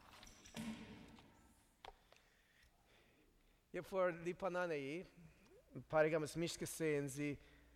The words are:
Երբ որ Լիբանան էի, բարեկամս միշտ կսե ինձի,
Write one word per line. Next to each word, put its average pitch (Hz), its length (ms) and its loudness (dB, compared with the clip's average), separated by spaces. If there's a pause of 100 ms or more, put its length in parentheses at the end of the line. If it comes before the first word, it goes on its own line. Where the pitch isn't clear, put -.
(3750)
Երբ 175 180 -6
որ 185 220 4 (100)
Լիբանան 180 480 0
էի, 143 200 0 (1000)
բարեկամս 156 480 6
միշտ 165 220 0
կսե 160 300 0 (100)
ինձի, 143 260 -2 (480)